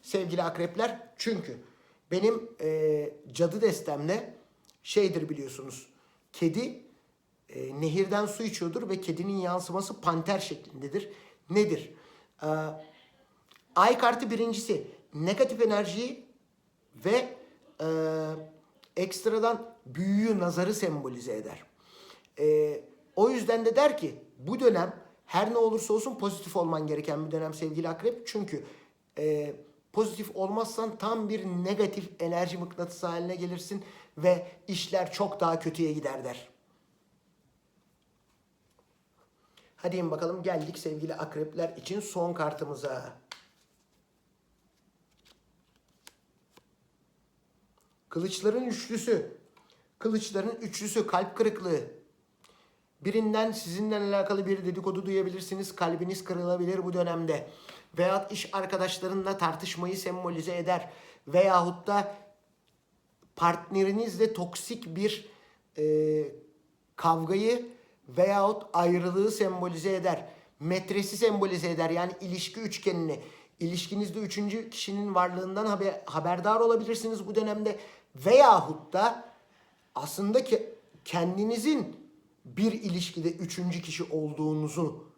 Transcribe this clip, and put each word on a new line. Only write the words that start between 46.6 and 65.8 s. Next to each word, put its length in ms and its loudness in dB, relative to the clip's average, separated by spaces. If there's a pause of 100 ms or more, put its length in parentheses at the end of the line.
Kılıçların 560 0
üçlüsü. 720 -2 (640)
Kılıçların 600 -2
üçlüsü, 460 -2
kalp 300 0
kırıklığı. 440 2 (1200)
Birinden 500 2
sizinle 460 -4
alakalı 480 0
bir 200 0
dedikodu 400 -2
duyabilirsiniz. 720 -2
Kalbiniz 480 -2
kırılabilir 640 0
bu 80 -2
dönemde. 540 0 (500)
Veyahut 340 2
iş 240 -8
arkadaşlarınla 840 -2
tartışmayı 600 -2
sembolize 600 -4
eder. 320 0 (380)
Veyahut 600 6
da 280 0 (1200)
partnerinizle 960 2
toksik 640 -8
bir, 340 -2 (480)
e, 480 2 (720)